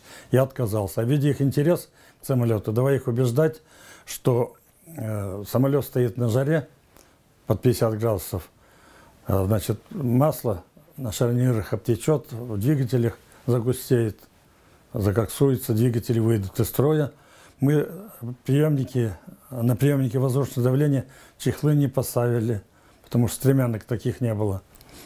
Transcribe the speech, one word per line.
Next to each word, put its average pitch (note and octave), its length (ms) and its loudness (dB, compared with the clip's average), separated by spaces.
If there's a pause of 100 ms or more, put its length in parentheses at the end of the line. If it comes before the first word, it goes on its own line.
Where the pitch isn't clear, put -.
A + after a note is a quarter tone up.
(300)
я B2+ 120 4
отказался. A2 580 -4
А A2+ 40 0
видя C#3+ 240 2
их C#3 120 0
интерес D3 480 0 (320)
к - 60 -20
самолёту, A#2 460 0
давай C3 240 2
их - 100 -4
убеждать, C3 560 0 (420)
что, - 520 -2 (300)
э, G#2+ 640 -8
самолёт C#3 360 2
стоит - 320 -2
на A#2+ 120 -2
жаре C3+ 400 0 (760)
под G#2 160 0
пятьдесят A2+ 360 2
градусов. G#2+ 520 -4 (760)
Э, F#2+ 200 2
значит, G#2 340 -2 (100)
масло C3+ 720 0 (320)
на B2 160 -6
шарнирах A#2+ 600 0
обтечёт, A#2+ 600 -2
в A#2 260 -8
двигателях B2 600 0 (280)
загустеет, A#2+ 720 0 (720)
закоксуется, A2 840 0
двигатели A#2 440 0
выйдут A2 420 0
из G#2+ 80 0
строя. D3 440 0 (480)
Мы D3 280 2 (560)
приёмники, C3+ 680 0 (380)
на A#2+ 260 0
приёмнике C3+ 420 2
воздушного B2+ 520 0
давления C#3 360 2 (320)
чехлы D3 360 0
не C#3+ 140 2
поставили, A#2+ 760 0 (420)
потому A#2+ 240 2
что - 80 -8
стремянок B2+ 480 2
таких - 360 -4
не A#2 140 0
было, G2+ 280 -2 (440)